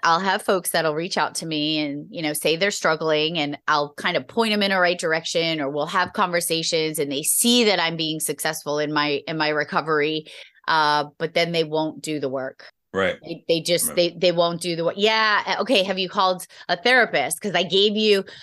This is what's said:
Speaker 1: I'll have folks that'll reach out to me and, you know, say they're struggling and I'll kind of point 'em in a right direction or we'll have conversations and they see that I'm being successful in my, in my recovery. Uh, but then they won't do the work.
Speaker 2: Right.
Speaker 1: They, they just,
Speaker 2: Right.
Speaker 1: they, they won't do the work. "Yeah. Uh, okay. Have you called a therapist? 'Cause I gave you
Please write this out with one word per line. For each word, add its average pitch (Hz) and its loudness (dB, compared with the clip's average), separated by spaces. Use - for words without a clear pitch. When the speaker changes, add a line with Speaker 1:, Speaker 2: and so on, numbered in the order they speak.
Speaker 1:
I'll 165 4
have 190 0
folks 185 0
that'll 160 0
reach 165 -6
out 151 0
to 170 -8
me 156 -2
and, 147 -6
you 170 -10
know, 151 -2
say 151 0
they're 196 0
struggling 160 0
and 143 -4
I'll 147 0
kind 175 -2
of 139 -4
point 226 0
'em 208 0
in 196 0
a 190 2
right 175 2
direction 165 -2
or 139 -4
we'll 147 -2
have 180 0
conversations 165 -2
and 143 -2
they 139 -4
see 240 4
that 196 4
I'm 165 0
being 160 -4
successful 151 -4
in 151 -2
my, 147 0
in 160 -4
my 151 0
recovery. 151 -2
Uh, 147 2
but 165 -6
then 170 0
they 165 2
won't 156 -4
do 151 -6
the 135 -4
work. 131 -8
Speaker 2:
Right. 92 0
Speaker 1:
They, - -12
they 170 4
just, 170 0
Speaker 2:
Right. 156 -8
Speaker 1:
they, 175 4
they 175 2
won't 170 2
do 170 -4
the 165 -2
work. 170 0
"Yeah. 214 2
Uh, 185 0
okay. 208 2
Have 190 -2
you 185 -2
called 185 0
a 180 0
therapist? 220 2
'Cause 208 -4
I 175 2
gave 202 2
you 208 4